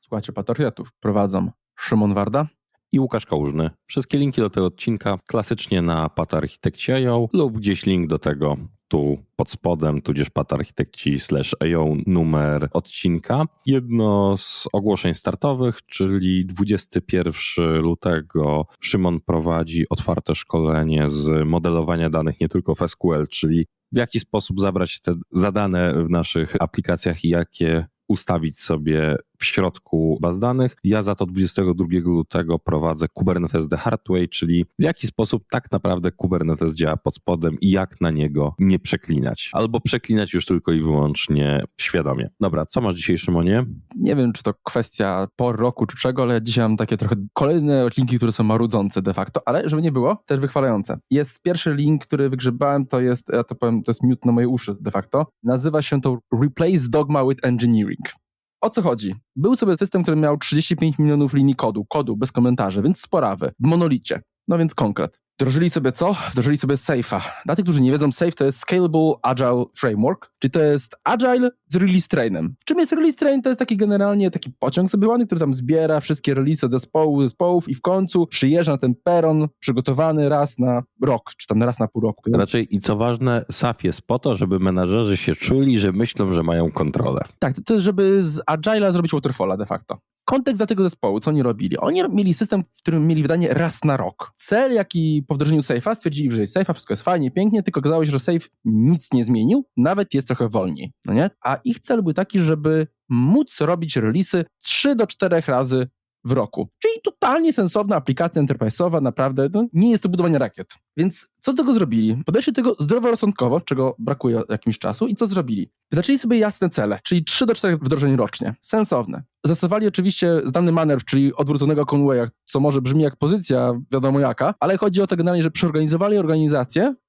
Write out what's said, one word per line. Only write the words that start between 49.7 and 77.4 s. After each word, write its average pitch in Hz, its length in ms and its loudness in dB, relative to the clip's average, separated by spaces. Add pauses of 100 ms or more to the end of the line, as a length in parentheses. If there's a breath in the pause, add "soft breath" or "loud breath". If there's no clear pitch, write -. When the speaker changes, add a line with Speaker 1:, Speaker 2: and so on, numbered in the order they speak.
Speaker 1:
nie 165 100 0
było, 135 340 0
też 139 140 0
wychwalające. 131 580 -2 (120)
Jest 143 320 0
pierwszy 175 320 0
link, 147 320 0
który 139 240 0
wygrzebałem, 131 560 0
to 127 140 0
jest, 123 320 0
ja 117 120 2
to - 100 -10
powiem, 117 280 0
to - 80 -4
jest - 120 -2
miód 127 220 2
na 120 80 4
moje 120 160 2
uszy 120 320 -4
de 107 100 -6
facto. 135 360 -2 (160)
Nazywa 135 400 0
się 143 180 -2
to 127 180 -2 (240)
Replace 147 460 2
Dogma 143 360 2
with 131 200 0
Engineering. 117 520 2 (640)
O 220 100 0
co 220 120 -2
chodzi? 107 320 -2 (220)
Był 202 200 2
sobie 190 200 2
system, 190 260 -2
który 160 140 0
miał 147 220 2
trzydzieści 156 380 -2
pięć 156 220 0
milionów 147 360 2
linii 139 200 4
kodu, 107 300 -2
kodu 127 320 -4
bez 127 160 -4
komentarzy, 120 500 2
więc 165 180 0
sporawy, 104 600 -2
w 123 60 0
monolicie. 160 540 0 (280)
No 170 100 2
więc 165 160 0
konkret. 101 460 -2 (200)
Wdrożyli 139 300 2
sobie 131 220 0
co? 185 240 0 (140)
Wdrożyli 139 260 0
sobie 139 180 0
Safe'a. 123 460 -2 (240 loud breath)
Dla 160 120 -2
tych, 196 80 0
którzy 156 180 2
nie 127 80 4
wiedzą, 147 220 2
Safe 170 200 0
to - 120 -2
jest 135 140 0
Scalable 160 540 2 (100)
Agile 123 420 0 (120)
Framework, 120 600 -2
czyli 135 120 0
to 170 100 0
jest 147 440 0
Agile 247 460 2 (160)
z 143 100 -2
release 185 320 4
trainem. 98 460 -2 (100)
Czym 330 140 0
jest 330 140 2
release 311 240 2
train? 277 260 2
To 269 60 0
jest 247 100 0
taki 240 180 0
generalnie 202 540 2
taki 151 280 -8
pociąg 180 320 0
sobie 208 180 2
ładny, 240 180 2
który 180 120 -2
tam 139 160 2
zbiera 151 460 2
wszystkie 143 340 -2
release 143 300 0
od 123 60 2
zespołu, 143 520 2
zespołów 175 460 0